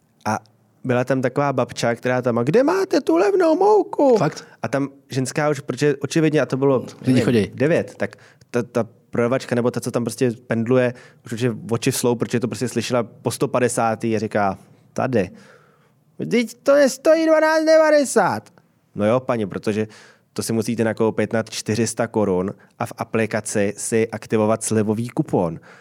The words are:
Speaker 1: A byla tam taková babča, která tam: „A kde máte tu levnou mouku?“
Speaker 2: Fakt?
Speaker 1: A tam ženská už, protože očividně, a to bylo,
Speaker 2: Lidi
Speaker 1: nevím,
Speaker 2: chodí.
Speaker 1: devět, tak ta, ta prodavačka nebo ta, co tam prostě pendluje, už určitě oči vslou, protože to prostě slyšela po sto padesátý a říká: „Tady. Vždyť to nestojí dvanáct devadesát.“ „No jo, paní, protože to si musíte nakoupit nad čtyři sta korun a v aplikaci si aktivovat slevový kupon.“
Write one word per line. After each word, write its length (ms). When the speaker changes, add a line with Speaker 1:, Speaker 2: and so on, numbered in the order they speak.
Speaker 1:
A 140
byla 200
tam 180
taková 320
babča, 420
která 260
tam: 160
„A 60
kde 200
máte 380
tu 160
levnou 380
mouku?“ 600
Speaker 2:
Fakt? 300
Speaker 1:
A 60
tam 220
ženská 400
už, 100
protože 360
očividně, 460
a 40
to 120
bylo, 220
Speaker 2:
Lidi 160
Speaker 1:
nevím, 180
Speaker 2:
chodí. 280
Speaker 1:
devět, 440
tak 180
ta, 120
ta 240
prodavačka 460
nebo 160
ta, 80
co 120
tam 120
prostě 280
pendluje, 460
už 60
určitě 220
oči 200
vslou, 240
protože 240
to 80
prostě 200
slyšela 360
po 280
sto 160
padesátý 680
a 40
říká: 380
„Tady. 360
Vždyť 440
to 120
nestojí 520
dvanáct 380
devadesát.“ 840
„No 100
jo, 140
paní, 260
protože 420
to 100
si 100
musíte 300
nakoupit 500
nad 160
čtyři 380
sta 200
korun 460
a 60
v 120
aplikaci 800
si 320
aktivovat 540
slevový 460
kupon.“ 500